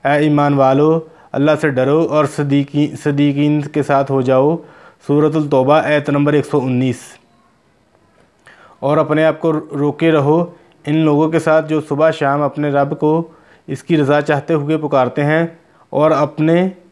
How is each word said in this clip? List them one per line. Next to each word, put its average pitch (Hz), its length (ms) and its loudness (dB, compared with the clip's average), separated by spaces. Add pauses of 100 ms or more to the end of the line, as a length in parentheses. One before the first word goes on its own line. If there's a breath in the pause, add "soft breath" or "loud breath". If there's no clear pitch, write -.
"ऐ 147 160 2
ईमान 147 320 2
वालो, 143 560 2 (240 loud breath)
अल्लाह 147 220 2
से 151 140 -2
डरो 139 360 0
और 147 200 0
सदीकी-, 143 720 -2
सदीकीन 147 680 0
के 147 220 -4
साथ 139 260 0
हो 135 120 0
जाओ।" 135 380 2 (480 loud breath)
सूरतुल 151 400 0
तौबा, 143 340 2
आयत 147 280 -2
नंबर 143 260 0
एक 139 100 0
सौ 143 140 -2
उन्नीस। 127 580 -4 (1600 loud breath)
"और 143 160 0
अपने 151 260 0
आप 156 160 0
को 165 120 0
रोके 147 580 -2
रहो 156 480 0 (300 loud breath)
इन 156 180 0
लोगों 151 240 2
के 160 100 0
साथ 160 240 2
जो 151 180 -2
सुबह 151 300 0
शाम 147 300 -2
अपने 147 280 -4
रब 143 240 0
को 156 420 -2 (340 soft breath)
इसकी 143 260 -2
रज़ा 147 260 2
चाहते 147 320 -2
हुए 151 240 -2
पुकारते 139 440 0
हैं, 160 380 0 (340 soft breath)
और 151 180 2
अपने 156 600 0 (200)